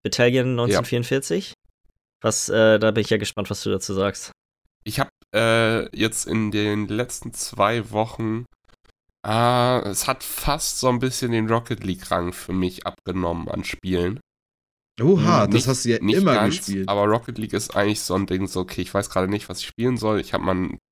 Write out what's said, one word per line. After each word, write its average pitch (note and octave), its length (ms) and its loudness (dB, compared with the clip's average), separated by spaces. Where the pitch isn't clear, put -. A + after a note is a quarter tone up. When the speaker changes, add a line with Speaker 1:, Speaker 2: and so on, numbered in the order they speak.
Speaker 1:
Battalion B2 520 2
neunzehnhundertvierundvierzig. A#2+ 1000 0
Was, - 280 -2
äh, A2 280 6
da A2 140 2
bin A2 100 2
ich - 80 -4
ja A2 80 4
gespannt, G2+ 320 -6
was - 140 -6
du G#2 60 -2
dazu G2 240 -2
sagst. F#2+ 380 -2
Speaker 2:
Ich - 160 -6
hab, C3+ 100 -2
äh, A2+ 520 4
jetzt A2 300 0
in A2 240 0
den G#2 380 0
letzten A#2 440 -6
zwei G#2+ 580 -2
Wochen, A2+ 540 -2
äh, A#2+ 640 2
es F#2+ 200 -4
hat C3 160 -2
fast - 560 -4
so B2+ 100 2
ein A#2+ 100 2
bisschen B2+ 320 -2
den A2 180 2
Rocket A#2 340 -2
League-Rang F2+ 500 -2
für - 200 -10
mich F2+ 320 -2
abgenommen F2 600 -4
an - 160 -4
Spielen. F#2 560 -2
Speaker 3:
Oha, C#3+ 440 6
Speaker 2:
Hm, G2+ 60 2
Speaker 3:
das - 20 4
Speaker 2:
nicht, A2+ 140 2
Speaker 3:
hast B2+ 180 0
du A#2 40 2
ja A2+ 140 2
Speaker 2:
nicht A2 140 4
Speaker 3:
immer F#3+ 180 4
Speaker 2:
ganz, G#2 220 2
Speaker 3:
gespielt. G2 320 -4
Speaker 2:
aber G2+ 160 2
Rocket A#2 320 0
League G#2+ 160 -6
ist - 220 -4
eigentlich G#2 260 2
so F2+ 140 -2
ein G2 100 0
Ding, F#2+ 220 -2
so, - 120 -6
okay, F#2 220 -4
ich - 120 -6
weiß G2 160 -2
gerade F#2 200 0
nicht, G2+ 180 -4
was F#2 140 -10
ich - 60 -10
spielen B2 300 -2
soll. G#2+ 220 0
Ich - 140 -6
hab - 80 -2
mal F#2 140 0
ein, F#2 220 -4